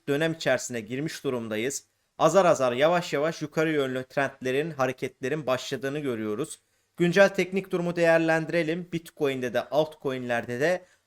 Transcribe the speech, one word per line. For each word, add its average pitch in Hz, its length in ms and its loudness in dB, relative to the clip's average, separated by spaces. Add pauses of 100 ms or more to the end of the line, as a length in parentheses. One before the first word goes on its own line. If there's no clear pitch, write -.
dönem 156 260 2
içerisine 127 460 -2
girmiş 127 440 -6
durumdayız. 117 600 -4 (320)
Azar 175 280 6
azar, 135 260 4
yavaş 165 420 2
yavaş 156 280 -2
yukarı 160 300 -2
yönlü 131 320 0
trendlerin, 135 680 -2
hareketlerin 131 760 -4
başladığını 131 520 -4
görüyoruz. 113 600 -4 (380)
Güncel 175 320 6
teknik 185 420 -2
durumu 175 240 -2
değerlendirelim. 165 960 2
Bitcoin'de 135 640 -2
de, 117 160 -2
altcoin'lerde 123 880 -2
de 175 260 0 (220)